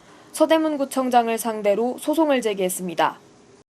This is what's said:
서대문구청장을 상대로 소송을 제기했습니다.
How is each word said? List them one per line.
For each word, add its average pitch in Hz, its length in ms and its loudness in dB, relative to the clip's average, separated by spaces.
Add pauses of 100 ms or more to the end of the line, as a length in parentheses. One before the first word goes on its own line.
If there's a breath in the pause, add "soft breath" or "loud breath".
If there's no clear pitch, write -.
(340 loud breath)
서대문구청장을 269 1040 2
상대로 214 580 -2
소송을 294 460 0
제기했습니다. 185 720 -2 (600)